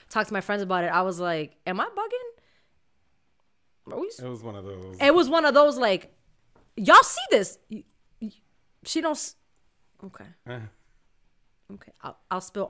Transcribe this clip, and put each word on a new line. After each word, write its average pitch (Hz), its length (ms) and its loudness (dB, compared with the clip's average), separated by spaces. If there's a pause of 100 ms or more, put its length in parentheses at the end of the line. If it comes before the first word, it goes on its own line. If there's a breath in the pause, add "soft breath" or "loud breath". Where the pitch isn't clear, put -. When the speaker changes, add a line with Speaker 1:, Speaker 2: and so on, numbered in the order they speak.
Speaker 1:
talk 214 180 -2
to 208 60 -10
my 196 80 -2
friends 208 220 -4
about 180 220 0
it. - 20 -2
I 165 140 0
was 185 180 -2
like, 165 380 -4 (100)
"Am 185 140 -4
I 330 80 -2
bugging? 466 420 -8 (1600)
Are 233 60 -8
we 370 80 -8
s-" 453 120 -14
Speaker 2:
It 123 80 -12
was 120 140 -12
one 110 140 -12
of 101 100 -14
those. 92 360 -14
Speaker 1:
It 285 120 6
was 330 160 4
one 320 160 2
of 285 80 2
those, 285 240 6
like, 214 360 -2 (600)
"Y'all 294 280 8
see - 260 0
this?" 214 280 2 (120)
Y-, 220 140 -14 (380)
y-, 214 100 -12 (520)
she - 180 -4
don't 311 100 -2
s-, - 240 -6 (680)
okay. 95 220 -20 (220)
Speaker 2:
Eh. 123 120 -12 (1120)
Speaker 1:
Okay. - 180 -20 (100)
I'll, - 160 -16 (120)
I'll 185 120 -4
spill 196 280 -8